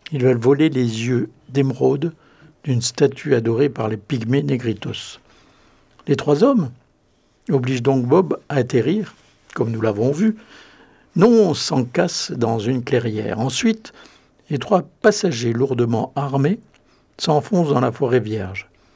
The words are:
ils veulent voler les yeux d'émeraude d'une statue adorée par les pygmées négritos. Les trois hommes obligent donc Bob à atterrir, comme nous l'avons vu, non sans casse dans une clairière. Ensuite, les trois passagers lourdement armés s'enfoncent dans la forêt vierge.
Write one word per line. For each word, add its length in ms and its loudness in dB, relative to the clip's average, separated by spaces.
ils 100 -2
veulent 140 4
voler 320 4
les 380 -2
yeux 240 -2
d'émeraude 640 0
d'une 180 0
statue 520 0
adorée 360 0
par 180 -6
les 80 -4
pygmées 460 -2
négritos. 800 -6
Les 100 2
trois 280 2
hommes 260 2
obligent 340 0
donc 220 2
Bob 360 2
à 60 -2
atterrir, 580 0
comme 160 -2
nous 100 -4
l'avons 300 0
vu, 260 0
non 400 6
sans 300 -2
casse 480 -4
dans 260 -2
une 260 -4
clairière. 560 -4
Ensuite, 540 -2
les 80 -4
trois 240 0
passagers 540 2
lourdement 600 0
armés 460 0
s'enfoncent 540 0
dans 100 2
la 120 2
forêt 280 0
vierge. 480 -8